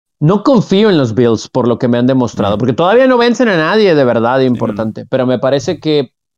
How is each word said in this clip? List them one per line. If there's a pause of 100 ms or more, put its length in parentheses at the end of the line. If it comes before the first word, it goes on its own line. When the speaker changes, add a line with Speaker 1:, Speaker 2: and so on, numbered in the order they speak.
(200)
Speaker 1:
no
confío
en
los
Bills
por
lo
que
me
han
demostrado,
Speaker 2:
Mm.
Speaker 1:
porque
todavía
no
vencen
a
nadie
de
verdad
Speaker 2:
Sí,
Speaker 1:
importante,
Speaker 2:
no.
Speaker 1:
pero
me
parece
que, (240)